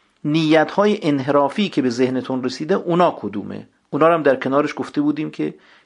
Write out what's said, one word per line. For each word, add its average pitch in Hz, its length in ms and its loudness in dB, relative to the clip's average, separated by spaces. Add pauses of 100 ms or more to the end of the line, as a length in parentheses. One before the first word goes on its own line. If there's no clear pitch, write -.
(240)
نیت‌های 160 760 2
انحرافی 143 680 0
که 151 140 -2
به 127 80 0
ذهنتون 127 540 -2
رسیده، 156 300 -4
اونا 175 480 0
کدومه؟ 101 460 -10 (220)
اونا 143 180 4
رو 170 60 4
هم 160 80 0
در 135 140 4
کنارش 139 400 0
گفته 135 240 -6
بودیم 151 300 -2
که 156 240 -6 (320)